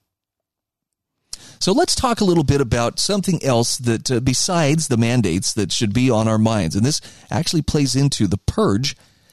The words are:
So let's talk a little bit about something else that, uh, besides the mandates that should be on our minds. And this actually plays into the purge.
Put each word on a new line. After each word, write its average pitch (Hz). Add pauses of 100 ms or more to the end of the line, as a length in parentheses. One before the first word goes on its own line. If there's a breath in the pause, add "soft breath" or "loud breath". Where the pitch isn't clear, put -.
(1600 loud breath)
So 180
let's 302
talk 240
a 214
little 170
bit 139
about 120
something 190
else 120
that, 117
uh, 123
besides 151
the 127
mandates 113
that 98
should 107
be 127
on 110
our 110
minds. 107
And 101
this 147 (300 loud breath)
actually 156
plays 139
into 135
the 92
purge. 139 (360 soft breath)